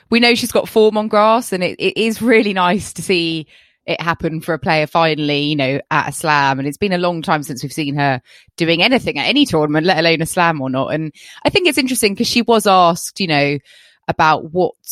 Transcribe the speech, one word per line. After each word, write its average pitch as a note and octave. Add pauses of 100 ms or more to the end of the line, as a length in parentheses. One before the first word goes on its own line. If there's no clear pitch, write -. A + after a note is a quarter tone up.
we A#3
know A#3+
she's A#3
got -
form G#3+
on G#3+
grass, A3
and F#3
it, -
it -
is A3
really A3
nice F3+
to E3
see E3 (380)
it -
happen D#3+
for E3
a D#3
player D#3
finally, D3+
you D3
know, C#3 (100)
at D3+
a C#3+
slam. C#3
And C#3
it's D3
been G3+
a F3+
long F3
time D3+
since C3+
we've C#3+
seen C#3+
her C#3 (340)
doing E3
anything G#3+
at C3+
any F#3+
tournament, D#3
let F3
alone E3
a D#3
slam E3
or C3
not. C3
And D#3 (320)
I D4
think F#4
it's D4
interesting B3
'cause A#3
she A#3+
was A3+
asked, F3+
you F#3+
know, C#3+ (500)
about D#3
what F3+ (180)